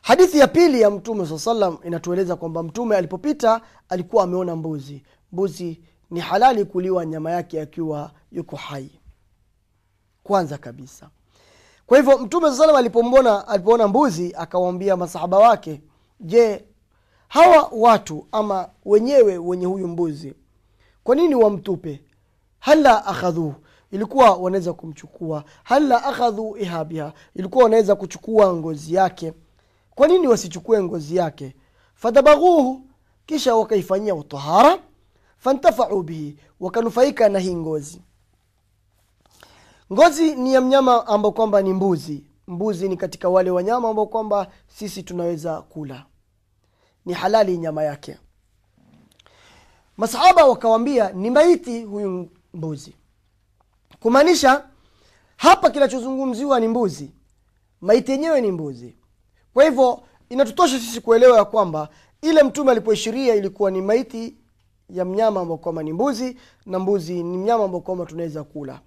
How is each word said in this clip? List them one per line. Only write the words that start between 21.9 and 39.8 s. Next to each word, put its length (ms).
Hala 460
akhadhu, 480
ilikuwa 440
wanaweza 380
kumchukua. 680
Hala 420
akhadhu 520
ihabiha, 560
ilikuwa 280
wanaweza 320
kuchukua 580
ngozi 400
yake. 400
Kwa 120
nini 200
wasichukue 560
ngozi 320
yake? 400
Fadabaghuhu, 840
kisha 300
wakaifanyia 600
utahara. 640
Fantafa'u 640
bihi, 340
wakanufaika 680
na 100
hii 160
ngozi." 460